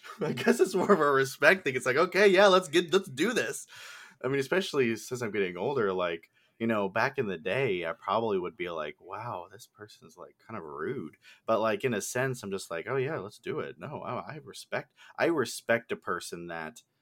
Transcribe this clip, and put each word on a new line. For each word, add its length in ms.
<laughs> 0
I 120
guess 260
it's 160
more 160
of 100
a 100
respect 540
thing. 100
It's 100
like, 120
"Okay, 320
yeah, 180
let's 220
get, 240
let's 160
do 240
this." 340
I 60
mean, 100
especially 580
since 240
I'm 100
getting 260
older, 360
like, 380
you 80
know, 220
back 300
in 80
the 100
day, 480
I 80
probably 460
would 180
be 120
like, 320
"Wow, 500
this 160
person's, 500
like, 180
kind 100
of 80
rude." 520
But, 140
like, 240
in 100
a 60
sense, 420
I'm 80
just 200
like, 180
"Oh, 80
yeah, 220
let's 200
do 220
it." 180
No, 240
I, 320
I 80
respect, 500
I 80
respect 680
a 40
person 500
that, 360